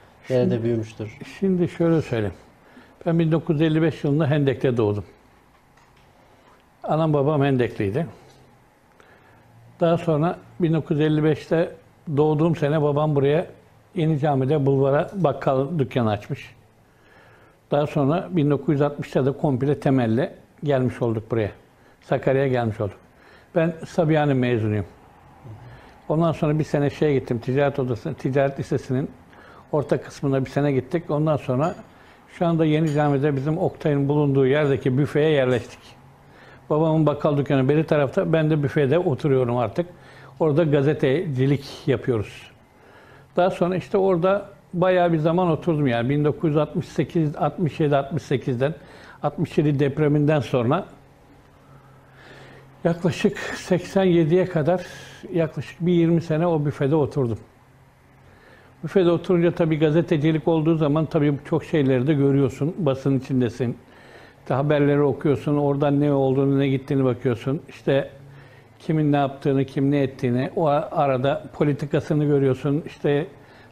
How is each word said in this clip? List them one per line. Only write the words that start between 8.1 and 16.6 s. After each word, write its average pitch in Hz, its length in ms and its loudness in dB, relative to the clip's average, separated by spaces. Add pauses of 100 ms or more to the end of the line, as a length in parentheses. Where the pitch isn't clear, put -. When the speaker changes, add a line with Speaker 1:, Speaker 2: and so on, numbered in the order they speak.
Speaker 2:
Daha 170 180 2
sonra 165 400 0 (220)
bin 160 140 2
dokuz 156 260 -2
yüz 156 80 2
elli 151 160 2
beşte 160 480 0 (460)
doğduğum 156 380 2
sene 151 260 0
babam 147 340 0
buraya 143 300 2 (500)
Yeni 160 240 0
Cami'de 139 460 0
bulvara 139 480 2
bakkal 147 680 0
dükkanı 120 300 0
açmış. - 460 -6 (1160)